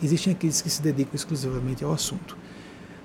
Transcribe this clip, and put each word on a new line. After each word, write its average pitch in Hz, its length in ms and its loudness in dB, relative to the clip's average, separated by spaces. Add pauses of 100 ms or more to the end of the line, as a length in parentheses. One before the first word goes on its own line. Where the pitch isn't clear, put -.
existem 165 320 4
aqueles 160 300 2
que 165 80 0
se - 100 0
dedicam 139 340 2
exclusivamente 131 680 -2
ao 147 100 2
assunto. - 440 -2 (680)